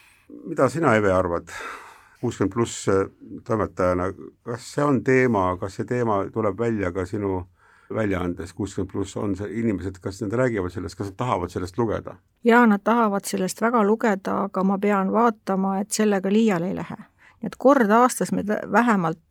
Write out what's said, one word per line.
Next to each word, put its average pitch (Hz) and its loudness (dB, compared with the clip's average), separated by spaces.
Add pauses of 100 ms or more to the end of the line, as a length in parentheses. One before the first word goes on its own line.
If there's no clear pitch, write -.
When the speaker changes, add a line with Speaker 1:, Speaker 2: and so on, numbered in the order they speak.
(500)
Speaker 1:
Mida 147 2
sina, 147 4
Eve, 101 4
arvad? 85 0 (720)
Kuuskümmend 107 -2
pluss, 117 -2
äh, 95 4 (400)
toimetajana, 92 0 (400)
kas 117 -10
see 147 2
on 123 2
teema, 120 2 (100)
kas 98 -8
see 107 -6
teema 113 0 (100)
tuleb 107 -2
välja 101 -2
ka 92 -4
sinu 98 -4 (500)
väljaandes 90 -4
kuuskümmend 98 -6
pluss, 98 -6
on 101 -4
see, 101 -8 (100)
inimesed, 95 -4
kas 98 -8
nad 98 -6
räägivad 104 -2
sellest, 92 -10
kas 101 -8
nad - -10
tahavad 98 -2
sellest 90 -6
lugeda? 95 -4 (320)
Speaker 2:
Jaa, 240 8
nad 208 4
tahavad 214 0
sellest 190 -4
väga 226 2
lugeda, 196 0
aga 190 -2
ma 196 2
pean 196 2
vaatama, 196 0
et - -12
sellega 202 0
liiale 196 2
ei 170 -6
lähe. - -12 (400)
Nii 185 -4
et - -20
kord 247 6
aastas 240 4
me 180 0
tä-, 202 -4 (100)
vähemalt 202 2 (120)